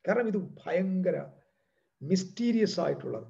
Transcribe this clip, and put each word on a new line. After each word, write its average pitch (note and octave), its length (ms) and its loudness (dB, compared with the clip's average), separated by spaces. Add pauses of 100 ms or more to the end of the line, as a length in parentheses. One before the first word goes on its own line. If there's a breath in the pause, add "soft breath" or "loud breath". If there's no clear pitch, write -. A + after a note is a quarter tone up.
കാരണം A3 260 2
ഇത് G3+ 80 0 (200)
ഭയങ്കര F#3 580 0 (840)
mysterious G#3 800 2
ആയിട്ടുള്ള C3 360 -2 (100)